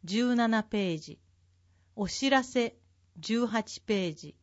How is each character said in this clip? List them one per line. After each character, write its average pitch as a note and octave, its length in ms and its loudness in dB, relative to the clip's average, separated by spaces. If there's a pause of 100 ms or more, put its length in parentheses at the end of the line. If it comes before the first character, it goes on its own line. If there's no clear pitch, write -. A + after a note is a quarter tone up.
十 A#3 300 2
七 A3+ 280 2
ペ G3+ 340 0
ー - 20 -6
ジ。 - 200 -14 (760)
お G#3 100 -2
知 C4+ 220 -2
ら C4+ 160 4
せ、 B3 320 -2 (400)
十 A3+ 300 0
八 A3 340 -4
ペ G3 300 0
ー D#3 40 -8
ジ。 D3+ 280 -16